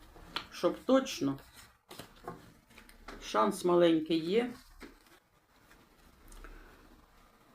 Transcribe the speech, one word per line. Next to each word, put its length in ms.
Щоб 340
точно. 540
Шанс 420
маленький 540
є. 320